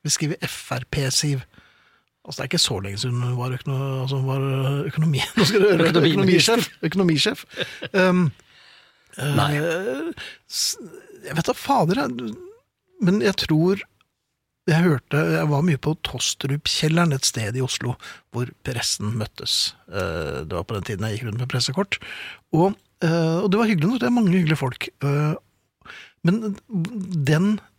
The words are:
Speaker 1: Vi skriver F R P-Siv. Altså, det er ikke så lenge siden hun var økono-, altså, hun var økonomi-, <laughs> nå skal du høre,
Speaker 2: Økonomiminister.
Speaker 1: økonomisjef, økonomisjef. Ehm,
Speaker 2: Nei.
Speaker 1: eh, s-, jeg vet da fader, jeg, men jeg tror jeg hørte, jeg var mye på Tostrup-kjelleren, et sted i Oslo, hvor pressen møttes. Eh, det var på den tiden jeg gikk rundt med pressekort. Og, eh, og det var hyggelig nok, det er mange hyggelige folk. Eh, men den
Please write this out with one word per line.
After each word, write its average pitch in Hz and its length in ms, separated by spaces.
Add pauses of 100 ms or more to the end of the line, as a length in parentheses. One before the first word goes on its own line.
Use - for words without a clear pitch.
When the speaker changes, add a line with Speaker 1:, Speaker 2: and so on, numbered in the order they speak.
Speaker 1:
Vi 151 60
skriver 156 320
F - 320
R 127 180
P-Siv. 139 500 (840)
Altså, - 160
det - 40
er 127 120
ikke - 40
så - 200
lenge 98 160
siden 123 240
hun 123 160
var 123 140
økono-, 131 500
altså, 135 160
hun 131 80
var 135 160 (480)
økonomi-, 156 400
<laughs> - 80
nå 214 80
skal 202 160
du 202 80
høre, 165 220
Speaker 2:
Økonomiminister. 180 680 (240)
Speaker 1:
økonomisjef, 175 640
økonomisjef. - 0 (480)
Ehm, 180 380 (840)
Speaker 2:
Nei. 143 380
Speaker 1:
eh, 196 560 (380)
s-, - 280 (480)
jeg - 120
vet 165 120
da - 40
fader, 202 480
jeg, 247 340 (720)
men 190 160
jeg 202 160
tror 175 440 (840)
jeg 165 160
hørte, 147 380 (160)
jeg 160 160
var 143 100
mye 160 160
på - 140 (100)
Tostrup-kjelleren, 156 1120
et 135 120
sted 113 320
i 131 40
Oslo, 120 340 (380)
hvor 123 160 (140)
pressen 110 500
møttes. - 640 (140)
Eh, 82 520
det 80 160
var 87 80
på - 80
den 98 140
tiden 104 180
jeg 107 140
gikk 120 80
rundt 110 160
med 127 80
pressekort. 139 480 (520)
Og, 180 220 (320)
eh, 165 380
og 202 80
det 202 80
var 226 100
hyggelig 180 220
nok, 254 100
det 240 80
er 240 60
mange 208 180
hyggelige 160 240
folk. - 300 (160)
Eh, 147 320 (880)
men 202 300 (720)
den 190 300 (200)